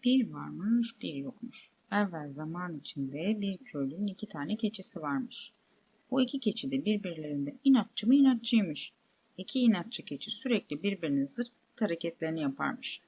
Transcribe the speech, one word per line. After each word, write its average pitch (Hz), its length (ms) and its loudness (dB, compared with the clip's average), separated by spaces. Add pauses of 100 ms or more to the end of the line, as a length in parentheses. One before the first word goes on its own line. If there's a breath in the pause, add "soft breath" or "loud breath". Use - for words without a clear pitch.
Bir 247 260 4
varmış, 170 720 -2
bir 175 120 -6
yokmuş. - 560 -10 (220)
Evvel 170 380 -2
zaman 160 480 -6
içinde 151 640 -4
bir 196 180 -2
köylünün 147 480 -4
iki 196 220 -6
tane 160 280 -4
keçisi 202 460 -4
varmış. 139 500 -4 (580)
Bu 262 120 2
iki 269 180 -2
keçi - 300 -2
de 135 140 -2
birbirlerinden 156 800 -2
inatçı 254 420 6
mı 247 80 8
inatçıymış. 233 760 4 (460)
İki 220 220 -2
inatçı 220 440 4
keçi - 260 -8
sürekli 190 520 -2
birbirinin 151 440 0
zırt - 260 -6 (280)
hareketlerini 165 600 -2
yaparmış. 139 680 -4